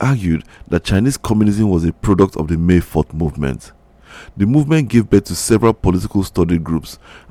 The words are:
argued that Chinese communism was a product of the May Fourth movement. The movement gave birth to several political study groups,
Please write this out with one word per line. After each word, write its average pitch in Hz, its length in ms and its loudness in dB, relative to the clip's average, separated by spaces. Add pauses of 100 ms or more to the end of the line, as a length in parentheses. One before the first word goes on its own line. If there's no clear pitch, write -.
argued 101 440 0 (240)
that 87 160 -2
Chinese 113 320 0
communism 107 540 0
was 85 140 0
a 82 80 0
product 95 440 0
of 80 120 -6
the 85 80 -2
May 87 240 4
Fourth - 320 -4
movement. 73 600 -6 (640)
The 101 100 0
movement 147 420 2
gave 117 220 2
birth 101 140 2
to 87 100 -10
several 113 400 2
political 92 500 -2
study 87 340 0
groups, 80 400 -6 (320)